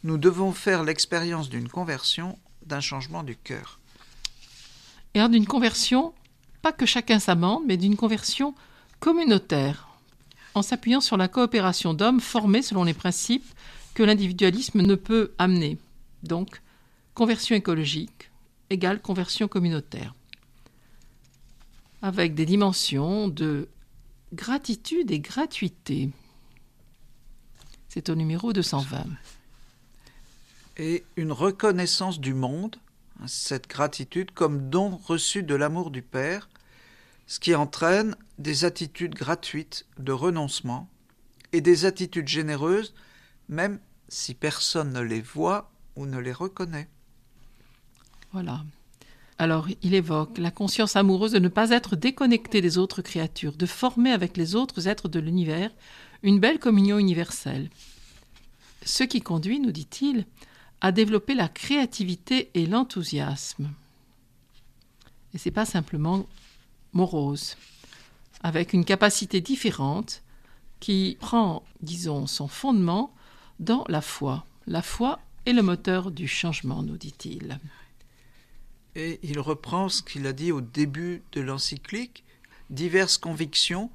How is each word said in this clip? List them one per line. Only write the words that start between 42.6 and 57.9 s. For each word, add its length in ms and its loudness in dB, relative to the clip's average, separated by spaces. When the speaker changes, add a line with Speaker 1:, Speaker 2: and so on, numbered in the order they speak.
Speaker 1:
même 300 -2
si 240 -10
personne 600 -2
ne 80 -4
les 200 -2
voit 500 -4
ou 100 -10
ne 140 -6
les 120 -6
reconnaît. 560 -8
Speaker 2:
Voilà. 320 -8
Alors, 280 2
il 140 2
évoque 420 0
la 140 -2
conscience 440 0
amoureuse 360 6
de 80 6
ne 80 6
pas 240 4
être 240 2
déconnecté 680 2
des 160 2
autres 240 0
créatures, 560 -6
de 80 0
former 460 2
avec 260 0
les 160 0
autres 340 -2
êtres 220 -2
de 100 -2
l'univers 520 0
une 180 6
belle 200 4
communion 400 6
universelle. 720 0